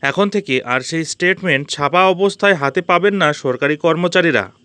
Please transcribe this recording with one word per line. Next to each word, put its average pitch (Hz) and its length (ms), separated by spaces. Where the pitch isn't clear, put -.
এখন 156 280
থেকে 196 260
আর 123 160
সেই 160 240
স্টেটমেন্ট 175 640
ছাপা 147 380
অবস্থায় 196 480
হাতে 139 260
পাবেন 180 320
না 180 200
সরকারি 143 440
কর্মচারীরা। 165 680